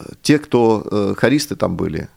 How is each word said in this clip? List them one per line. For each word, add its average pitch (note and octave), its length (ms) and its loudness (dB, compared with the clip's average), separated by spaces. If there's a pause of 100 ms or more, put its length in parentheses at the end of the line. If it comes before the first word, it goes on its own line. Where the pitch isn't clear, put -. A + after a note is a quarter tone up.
(200)
те, D3 180 2
кто, A2+ 520 2
э, G2 260 0
хористы B2+ 400 0
там F#2 200 -2
были, E2+ 400 -4